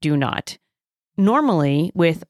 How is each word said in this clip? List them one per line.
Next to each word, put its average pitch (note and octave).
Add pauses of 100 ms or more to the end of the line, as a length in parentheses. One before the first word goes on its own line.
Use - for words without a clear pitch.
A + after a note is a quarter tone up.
do D3+
not. - (600)
Normally, F#3+
with E3+